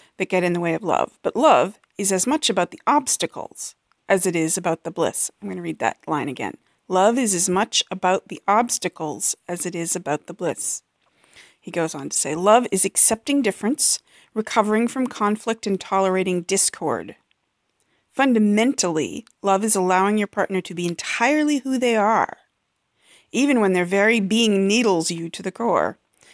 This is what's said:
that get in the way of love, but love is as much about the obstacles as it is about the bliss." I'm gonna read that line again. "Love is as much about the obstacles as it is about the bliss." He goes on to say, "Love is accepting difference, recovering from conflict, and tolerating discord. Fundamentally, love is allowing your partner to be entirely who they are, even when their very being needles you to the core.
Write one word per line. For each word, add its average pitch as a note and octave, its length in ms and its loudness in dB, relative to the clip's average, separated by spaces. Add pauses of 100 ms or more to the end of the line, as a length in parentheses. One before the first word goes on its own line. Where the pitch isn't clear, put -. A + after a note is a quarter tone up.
(180)
that F#3 120 -4
get F3+ 140 2
in F3 100 0
the F3 60 -2
way E3+ 140 -2
of D#3+ 80 -4
love, - 400 0
but - 140 -4
love G#3 420 4 (220)
is G3 120 -2
as F#3 140 0
much D4 240 0
about F#3 220 0
the - 160 -20
obstacles - 880 -2 (320)
as F#3 180 4
it F3+ 100 0
is D#3+ 220 0
about F3 260 -4
the E3 80 -8
bliss." - 380 -2 (140)
I'm G3+ 60 -10
gonna F#3 120 -10
read E3 160 -8
that - 300 -2
line D3 220 -4
again. B2 280 -8 (300)
"Love G3 320 2
is G#3+ 160 0
as F3 120 0
much F#3 440 0
about F#3+ 380 -2
the - 180 -14
obstacles F#3+ 880 -2 (120)
as F3 200 -6
it F3 80 -6
is E3+ 200 -4
about D3+ 300 -4
the F3+ 80 -14
bliss." - 480 -4 (800)
He - 80 -16
goes E3 240 -4
on C#3+ 160 -10
to - 80 -4
say, - 160 -2
"Love G#3 380 4
is F#3+ 140 0
accepting - 580 2
difference, - 560 -2 (340)
recovering A3 540 0
from B3+ 200 -2
conflict, G#3+ 600 -4
and F#3+ 120 0
tolerating F#3 640 0
discord. C3 720 -2 (960)
Fundamentally, G#3+ 1120 2 (160)
love G3 220 2
is G#3+ 120 0
allowing F#3+ 420 2
your G#3 100 0
partner F#3 340 -2
to F3+ 120 -14
be F3 140 -4
entirely D4 720 0
who C4 180 -4
they A#3+ 180 2
are, G#3 420 2 (920)
even C4 300 2
when G3 120 2
their F3+ 120 0
very G3+ 340 2
being G3+ 480 2
needles G3+ 440 2
you E3+ 180 -6
to - 140 -14
the F#3 80 -8
core. E3 460 0 (360)